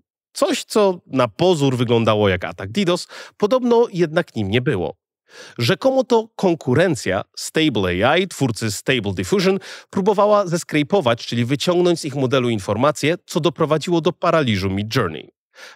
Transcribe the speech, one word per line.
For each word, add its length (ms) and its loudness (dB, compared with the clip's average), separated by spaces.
Coś, 320 -2
co 420 0
na 220 0
pozór 480 2
wyglądało 520 2
jak 160 0
atak 280 -10
didos, 360 -2
podobno 560 2
jednak 440 -2
nim 140 -2
nie 100 2
było. 360 -4
Rzekomo 460 0
to 320 0
konkurencja 880 0
Stable 720 0
A 80 2
I, 120 0
twórcy 420 -2
Stable 440 -2
Diffusion, 440 0
próbowała 560 2
zeskrejpować, 800 0
czyli 180 -2
wyciągnąć 560 2
z 40 -10
ich 100 -8
modelu 340 0
informacje, 680 0
co 140 -2
doprowadziło 600 0
do 120 0
paraliżu 580 0
Midjourney. 600 -4